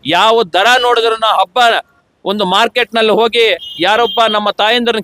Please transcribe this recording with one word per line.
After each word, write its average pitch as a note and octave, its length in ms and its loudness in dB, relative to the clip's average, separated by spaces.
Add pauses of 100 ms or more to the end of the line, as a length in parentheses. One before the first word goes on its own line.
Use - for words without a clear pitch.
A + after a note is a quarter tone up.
ಯಾವ A3 360 2
ದರ F#3 240 0 (140)
ನೋಡಿದ್ರೂ A#3 340 0
ಹಬ್ಬ A3 440 -2 (640)
ಒಂದು G3+ 200 -4
ಮಾರ್ಕೆಟ್ನಲ್ಲಿ A3 680 0
ಹೋಗಿ A3 680 0
ಯಾರೊಬ್ಬ A3 480 0
ನಮ್ಮ G#3 220 -2
ತಾಯಂದಿರನ್ನ A3+ 540 -2